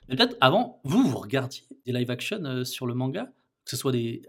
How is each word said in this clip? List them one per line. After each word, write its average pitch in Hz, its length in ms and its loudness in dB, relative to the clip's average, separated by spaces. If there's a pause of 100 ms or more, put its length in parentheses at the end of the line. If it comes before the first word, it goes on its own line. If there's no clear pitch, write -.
Mais 131 80 -2
peut-être 254 240 2
avant, 175 440 4
vous, 208 220 4
vous 120 120 2
regardiez 123 440 -4 (240)
des 123 60 -4
live 123 180 0
action, 151 340 -4
euh, 127 200 -4
sur 123 220 -6
le 120 80 -2
manga, 135 320 -4 (380)
que - 60 -14
ce 127 60 -6
soit 131 160 -2
des, 117 360 -4